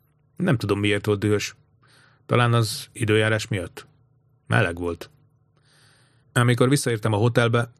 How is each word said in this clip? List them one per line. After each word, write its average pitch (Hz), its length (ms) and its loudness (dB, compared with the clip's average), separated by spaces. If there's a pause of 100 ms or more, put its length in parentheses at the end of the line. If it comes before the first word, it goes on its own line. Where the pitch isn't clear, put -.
(360)
Nem 165 200 0
tudom, 101 220 -2
miért 101 280 -2
volt 104 120 0
dühös. 104 360 -2 (720)
Talán 120 260 2
az 113 400 -2
időjárás 107 560 0
miatt. - 380 -8 (600)
Meleg 95 320 0
volt. 85 320 -8 (1200)
Amikor 123 360 2
visszaértem 117 440 -2
a 104 40 0
hotelbe, 117 640 2